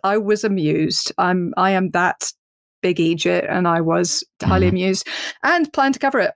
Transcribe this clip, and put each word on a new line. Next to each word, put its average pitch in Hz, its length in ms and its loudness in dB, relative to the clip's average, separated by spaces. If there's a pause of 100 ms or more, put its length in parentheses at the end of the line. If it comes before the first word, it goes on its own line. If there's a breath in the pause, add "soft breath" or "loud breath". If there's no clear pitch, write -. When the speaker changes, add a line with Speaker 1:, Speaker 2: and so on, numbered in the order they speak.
Speaker 1:
I 196 120 0
was 214 280 0
amused. 160 720 0
I'm, 180 380 0
I 190 160 2
am 185 180 0
that - 420 -2 (500)
big 180 180 0
Egypt, 170 500 0
and 180 180 0
I 170 120 2
was 165 440 0 (160)
highly 185 280 2
Speaker 2:
Mm-hmm. 190 80 2
Speaker 1:
amused, 190 320 -2 (340 loud breath)
and 320 300 0
plan 269 200 2
to 269 60 -6
cover 269 220 0
it 175 160 0